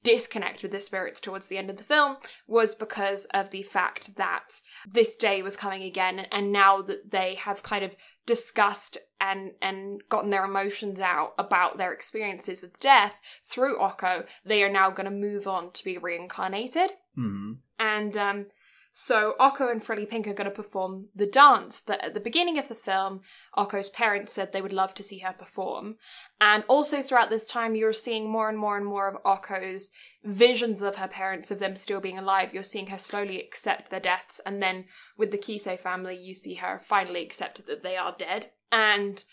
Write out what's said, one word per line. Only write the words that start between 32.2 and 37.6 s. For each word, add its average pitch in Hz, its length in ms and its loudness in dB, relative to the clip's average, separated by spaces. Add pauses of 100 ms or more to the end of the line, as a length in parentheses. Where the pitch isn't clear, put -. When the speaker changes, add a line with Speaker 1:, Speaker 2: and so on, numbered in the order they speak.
Speaker 1:
You're 185 100 -8
seeing 196 240 -8
her 196 100 -10
slowly 196 420 -6
accept - 500 -6
their 190 120 -8
deaths. - 440 -4
And 196 160 -6
then 185 240 -2 (320)
with 208 140 0
the 202 60 -4
Kisei 202 420 -6
family, 185 380 -6
you 185 160 -14
see 185 220 -10
her 180 280 -6
finally 180 380 0
accept - 460 -10